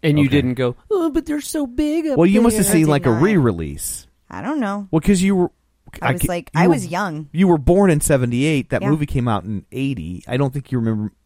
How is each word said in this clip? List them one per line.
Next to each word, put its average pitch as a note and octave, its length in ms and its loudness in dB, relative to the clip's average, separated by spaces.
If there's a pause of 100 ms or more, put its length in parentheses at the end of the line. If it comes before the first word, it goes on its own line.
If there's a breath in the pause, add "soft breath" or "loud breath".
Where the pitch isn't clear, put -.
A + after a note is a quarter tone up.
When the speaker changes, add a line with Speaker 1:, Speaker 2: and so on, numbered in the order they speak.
Speaker 1:
And D3+ 160 2
you D3 80 4
Speaker 2:
Okay. C#3 100 2
Speaker 1:
didn't B2+ 180 0
go, B2 200 -2 (160)
"Oh, E4+ 200 0
but D#4+ 160 -4
they're D4 140 -4
so D4 260 -6
big D4+ 420 -2
up C4+ 100 -2
Speaker 2:
Well, E3+ 80 4
you G3+ 160 4
must A#3 140 4
have G3 100 2
Speaker 1:
there." G3 60 0
Speaker 2:
seen, E3 100 4
Speaker 3:
I D#3 40 4
did D3+ 40 2
Speaker 2:
like, C#3+ 160 0
a C3 40 2
Speaker 3:
not. A2+ 120 2
Speaker 2:
re-release. G#2+ 840 -2 (220)
Speaker 3:
I F#2 140 -14
don't C#4+ 180 -6
know. G3+ 300 -6
Speaker 2:
Well, D#3+ 100 2
'cause F#3+ 220 2
you G3 140 2
were, F3+ 140 0 (520)
Speaker 3:
I A#2+ 100 0
was F3 100 -2
Speaker 2:
ca-, - 60 -2
Speaker 3:
like, F3 260 -6
Speaker 2:
you B3 60 2
Speaker 3:
I C#4 60 4
Speaker 2:
were, D4+ 80 4
Speaker 3:
was G3 140 -6
young. E3 440 -6
Speaker 2:
you F3+ 160 2
were E3+ 80 6
born F3+ 340 4
in D3+ 100 2
seventy-eight. C3 680 0
That B2 120 -2
Speaker 3:
Yeah. C3 80 0
Speaker 2:
movie D3 160 0
came B2 220 -2
out G2+ 160 -2
in G2+ 280 -8
eighty. A2 540 -8
I B2 100 -6
don't C3+ 160 -2
think C#3 200 -8
you B2+ 60 -2
remember A2 340 -2 (140)